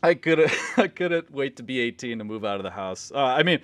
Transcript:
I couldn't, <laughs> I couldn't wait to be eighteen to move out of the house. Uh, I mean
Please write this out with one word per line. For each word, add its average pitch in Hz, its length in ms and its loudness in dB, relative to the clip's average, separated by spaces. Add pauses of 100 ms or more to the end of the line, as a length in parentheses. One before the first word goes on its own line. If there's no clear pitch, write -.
I 170 120 4
couldn't, 165 380 4 (120)
<laughs> - 120 -8
I 202 120 4
couldn't 170 420 -2
wait 139 260 -6
to - 60 -18
be 127 180 -4
eighteen 120 380 -4
to 110 60 -8
move 107 200 -8
out 104 120 -2
of 98 60 -6
the 95 80 -6
house. 95 440 -10
Uh, - 40 -4
I 135 240 2
mean 165 200 4